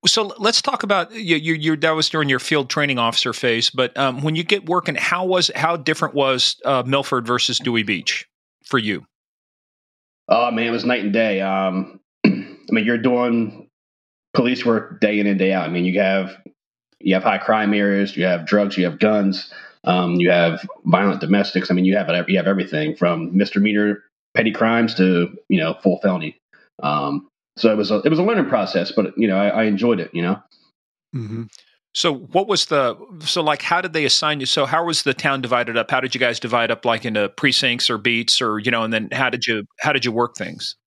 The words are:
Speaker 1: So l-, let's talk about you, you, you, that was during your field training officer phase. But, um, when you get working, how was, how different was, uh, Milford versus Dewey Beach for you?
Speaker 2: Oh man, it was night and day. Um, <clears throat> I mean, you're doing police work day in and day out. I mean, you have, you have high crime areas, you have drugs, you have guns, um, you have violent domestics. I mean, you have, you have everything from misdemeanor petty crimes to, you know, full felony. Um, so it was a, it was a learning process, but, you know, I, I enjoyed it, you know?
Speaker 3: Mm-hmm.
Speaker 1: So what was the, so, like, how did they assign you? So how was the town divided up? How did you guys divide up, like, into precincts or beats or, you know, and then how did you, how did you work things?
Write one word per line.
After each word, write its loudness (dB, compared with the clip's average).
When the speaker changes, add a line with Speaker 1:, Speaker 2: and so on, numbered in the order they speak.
Speaker 1:
So 0
l-, -14
let's 0
talk -4
about 0
you, -2
you, -2
you, -2
that 2
was 0
during -2
your 2
field -2
training -2
officer 0
phase. 0
But, -2
um, -2
when -2
you -2
get -2
working, -2
how -2
was, 0
how 0
different -2
was, 0
uh, 0
Milford 0
versus 0
Dewey 0
Beach -4
for 0
you? -4
Speaker 2:
Oh 4
man, 0
it 0
was -2
night 0
and -2
day. 2
Um, -2
<clears throat> -20
I 6
mean, 2
you're 0
doing 0
police 2
work -2
day 2
in 2
and 2
day 2
out. 0
I -4
mean, 0
you 0
have, 0
you 2
have 0
high 2
crime 2
areas, 0
you -2
have 0
drugs, 2
you 2
have -2
guns, 0
um, 2
you 4
have 2
violent 2
domestics. 0
I 2
mean, 2
you 4
have, 0
you 2
have 0
everything 0
from 0
misdemeanor 2
petty 2
crimes 2
to, 4
you 2
know, 0
full 2
felony. -2
Um, -2
so 4
it 2
was 0
a, 2
it 4
was 2
a 2
learning 2
process, -2
but, 0
you 4
know, 2
I, 2
I 0
enjoyed 2
it, -6
you -2
know? 0
Speaker 3:
Mm-hmm. -8
Speaker 1:
So 0
what -2
was 0
the, 0
so, -2
like, 0
how 0
did -6
they -2
assign 0
you? -4
So 0
how 0
was -2
the 0
town 0
divided -2
up? -2
How 2
did -6
you -4
guys 0
divide 0
up, -4
like, 0
into 0
precincts 0
or -2
beats 0
or, -2
you -2
know, 0
and -4
then -2
how 0
did -4
you, -2
how 0
did 0
you -2
work -2
things? -10